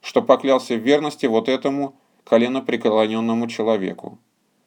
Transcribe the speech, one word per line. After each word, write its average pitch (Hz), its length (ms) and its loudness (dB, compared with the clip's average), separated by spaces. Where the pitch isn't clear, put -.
что - 200 0
поклялся 127 540 2
в 110 60 -2
верности 143 460 0
вот 113 220 2
этому 139 460 -2
коленопреклоненному 113 1200 -2
человеку. 107 720 -4